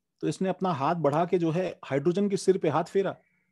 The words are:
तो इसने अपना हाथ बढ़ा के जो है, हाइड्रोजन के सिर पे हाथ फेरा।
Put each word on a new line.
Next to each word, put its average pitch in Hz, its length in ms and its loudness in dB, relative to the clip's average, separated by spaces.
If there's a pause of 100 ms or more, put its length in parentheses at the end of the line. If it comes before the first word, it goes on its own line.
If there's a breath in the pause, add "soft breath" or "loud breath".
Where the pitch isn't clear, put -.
(200)
तो 160 80 -4
इसने 190 220 -2
अपना 185 220 -2
हाथ 147 240 0
बढ़ा 151 300 2
के 180 140 0
जो 165 120 2
है, 175 340 -4
हाइड्रोजन 170 440 0
के 196 80 0
सिर 185 200 2
पे 175 120 0
हाथ 151 140 2
फेरा। 180 340 -2 (340)